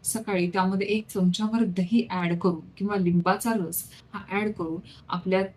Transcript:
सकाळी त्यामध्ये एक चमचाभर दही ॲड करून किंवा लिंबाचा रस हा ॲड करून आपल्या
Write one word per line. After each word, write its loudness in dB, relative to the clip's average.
सकाळी 0
त्यामध्ये 0
एक 0
चमचाभर 2
दही 2
ॲड 0
करून 0
किंवा -2
लिंबाचा 2
रस -4
हा -6
ॲड 0
करून -4
आपल्या 0